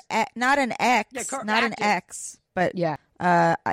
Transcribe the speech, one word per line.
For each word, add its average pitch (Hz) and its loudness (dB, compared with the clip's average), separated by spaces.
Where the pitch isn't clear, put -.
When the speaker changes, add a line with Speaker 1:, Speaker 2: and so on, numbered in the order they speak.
Speaker 1:
e-, 220 -2
not 254 2
an 247 0
ex, 226 0
Speaker 2:
Yeah, 247 -8
cor-, 269 -6
Speaker 1:
not 214 0
an 226 -2
Speaker 2:
active. - -4
Speaker 1:
ex, - -4
but 180 0
Speaker 3:
Yeah. 165 -2
Speaker 1:
uh, 170 4